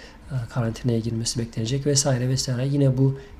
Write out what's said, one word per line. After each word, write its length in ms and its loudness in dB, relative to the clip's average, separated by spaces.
karantinaya 500 0
girmesi 400 -2
beklenecek 460 -2
vesaire 440 2
vesaire. 380 0
Yine 300 4
bu 220 2